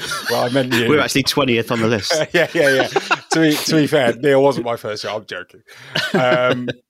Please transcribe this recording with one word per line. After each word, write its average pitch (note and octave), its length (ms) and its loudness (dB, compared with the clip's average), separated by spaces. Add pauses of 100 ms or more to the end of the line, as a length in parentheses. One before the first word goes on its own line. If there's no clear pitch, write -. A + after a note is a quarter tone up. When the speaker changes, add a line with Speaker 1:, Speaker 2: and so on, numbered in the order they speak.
(300)
Speaker 1:
Well, A#2+ 160 0
I B2 40 -4
meant B2+ 240 0
you. A#2+ 160 2
Speaker 2:
We're D3 100 4
actually C3+ 240 0
twentieth B2+ 480 0
on A#2+ 80 0
the A2+ 80 0
list. A2+ 240 -2
Speaker 1:
<laughs> D3+ 220 -2
Yeah, D#3+ 200 2
yeah, D3+ 160 2
yeah. C3 180 2
To - 520 -2
be, D3+ 160 4
to C#3 200 -2
be D3+ 120 4
fair, C3 300 2
Neil C3+ 260 4
wasn't B2+ 220 0
my A#2 100 -2
first G#2 280 -8
choice. G#2 100 -6
I'm G#2+ 120 -8
joking. - 360 -14 (520)
Um, B2 540 2 (220)